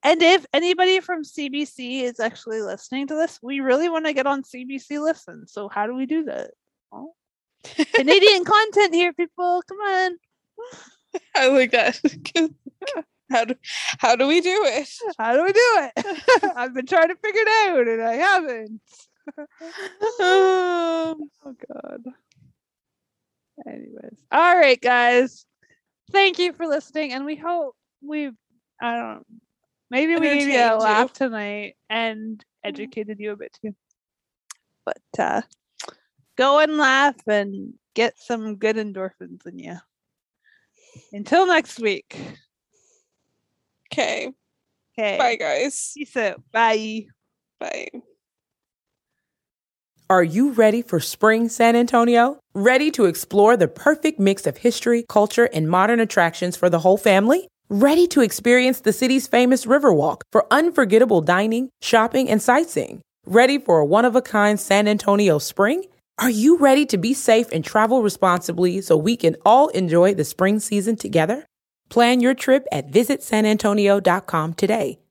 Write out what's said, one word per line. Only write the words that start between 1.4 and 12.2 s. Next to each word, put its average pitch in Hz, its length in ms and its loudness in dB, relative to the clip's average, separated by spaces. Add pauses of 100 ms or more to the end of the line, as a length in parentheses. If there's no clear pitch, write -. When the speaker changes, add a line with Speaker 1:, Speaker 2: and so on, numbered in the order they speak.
Speaker 1:
B 285 160 -6
C 254 380 -10
is 247 160 -8
actually 220 420 -8
listening 208 460 -10
to 302 80 -8
this, 320 280 -6
we 269 160 -10
really 269 300 -2
wanna 320 240 -6
get 262 140 -4
on 277 160 -4
C 254 220 -18
B 269 140 -12
C 294 180 -12
Listen. 294 500 -8
So 208 220 -14
how 208 160 -6
do 240 100 -10
we 262 120 -6
do 320 180 -4
that? 64 260 -12 (400)
Well, 320 240 -20 (480)
Speaker 2:
<laughs> - 300 -6
Speaker 1:
Canadian 381 520 4
content 415 480 0
here, 349 200 0
people. 359 540 -4
Come 381 120 -18
on. 370 380 -4 (1160)
Speaker 2:
I 262 120 2
like 262 240 2
that. 240 280 0 (360)